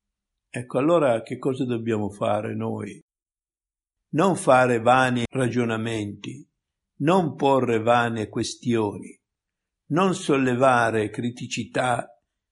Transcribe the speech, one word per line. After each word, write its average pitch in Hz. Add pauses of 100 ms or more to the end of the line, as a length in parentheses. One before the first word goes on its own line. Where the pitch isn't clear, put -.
(500)
Ecco, 123
allora 143
che 123
cosa 131
dobbiamo 113
fare 110
noi? 107 (1120)
Non 170
fare 127
vani 123
ragionamenti, 113 (580)
non 160
porre 127
vane 117
questioni, 110 (760)
non 180
sollevare 123
criticità 120 (320)